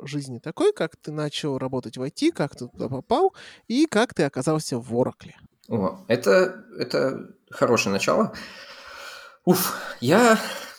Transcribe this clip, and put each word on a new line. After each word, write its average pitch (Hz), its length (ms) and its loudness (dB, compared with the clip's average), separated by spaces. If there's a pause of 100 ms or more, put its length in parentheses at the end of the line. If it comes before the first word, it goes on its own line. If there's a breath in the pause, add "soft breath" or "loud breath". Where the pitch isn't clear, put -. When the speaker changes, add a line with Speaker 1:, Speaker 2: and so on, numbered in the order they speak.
Speaker 1:
жизни 135 340 -8
такой, 320 360 0
как 165 220 -4
ты - 160 -14
начал 151 460 -4
работать 131 400 -6
в 127 60 -6
I 135 80 -6
T, 311 200 0
как - 240 -4
ты 123 120 -12
туда - 200 -8
попал 247 460 0 (340 loud breath)
и 285 200 2
как 220 260 2
ты - 80 -2
оказался 143 560 0
в 117 160 -8
Oracle. - 380 -2 (380)
Speaker 2:
О, 98 380 -4
это, 98 560 4 (140)
это - 520 -4 (200)
хорошее 113 440 2
начало. 156 400 2 (1120 loud breath)
Уф, 185 320 2 (260 loud breath)
я 214 360 6 (420 loud breath)